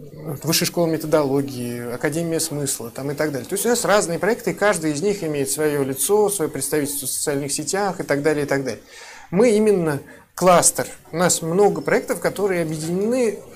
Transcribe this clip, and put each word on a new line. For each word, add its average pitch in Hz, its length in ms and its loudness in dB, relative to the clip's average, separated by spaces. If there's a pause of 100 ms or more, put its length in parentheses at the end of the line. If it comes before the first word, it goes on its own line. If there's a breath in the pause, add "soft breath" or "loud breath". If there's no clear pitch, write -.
(440)
Высшая 160 220 0
школа 170 220 0
методологии, 139 1080 -2
Академия 160 460 -2
смысла, 139 540 -6
там, 139 180 -6
и - 20 -6
так 151 180 -2
далее. 123 160 -6
То - 80 -8
есть 196 100 -2
у 233 40 2
нас 233 160 0
разные 170 340 2
проекты, 190 320 0
и - 20 -4
каждый 175 380 0
из 147 100 -4
них 202 220 0
имеет 143 260 -2
своё 147 340 0
лицо, 196 460 2
своё 156 200 -2
представительство 143 580 -4
в - 40 -4
социальных 143 400 -4
сетях 190 480 -2
и 160 40 -6
так 143 180 0
далее, 147 240 2
и - 20 -2
так 139 160 0
далее. 113 180 -6 (500 loud breath)
Мы 220 200 6
именно 190 480 4 (360 loud breath)
кластер. 175 520 4 (240)
У 160 60 -6
нас 175 240 2
много 175 400 4
проектов, - 380 0
которые 180 440 0
объединены 185 760 0 (160)